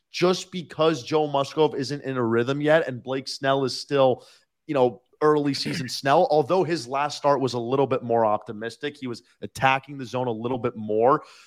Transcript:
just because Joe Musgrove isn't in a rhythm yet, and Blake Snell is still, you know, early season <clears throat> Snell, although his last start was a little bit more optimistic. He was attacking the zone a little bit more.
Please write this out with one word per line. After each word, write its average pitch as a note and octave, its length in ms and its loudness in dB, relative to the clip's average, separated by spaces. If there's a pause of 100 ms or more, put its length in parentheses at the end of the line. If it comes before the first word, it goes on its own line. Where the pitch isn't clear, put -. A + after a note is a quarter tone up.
(100)
just F3+ 400 0
because D#3+ 520 -2
Joe D#3 240 0
Musgrove C#3+ 480 0
isn't C#3 280 -6
in C3 140 -6
a B2 80 0
rhythm A#2+ 360 0
yet, D3+ 280 4
and A#2+ 140 -10
Blake C3 260 -8
Snell C#3 360 -2
is B2+ 140 -4
still, C3+ 480 2 (400)
you D3+ 80 -4
know, B2+ 280 2 (180)
early D3 340 2
season - 340 -6
<clears throat> - 0 -
Snell, D3 420 2
although D3+ 340 2
his C#3+ 240 -6
last C#3 300 -4
start C#3+ 220 2
was B2+ 140 -2
a B2 40 -4
little C3 280 0
bit B2+ 160 -2
more A#2 220 2
optimistic. A2 720 -4
He C3 100 -12
was A#2 160 -12 (200)
attacking C3+ 560 -2
the B2+ 80 -10
zone B2+ 200 -4
a A#2+ 60 -2
little A#2+ 260 -6
bit A#2 180 -4
more. A2 460 2 (240)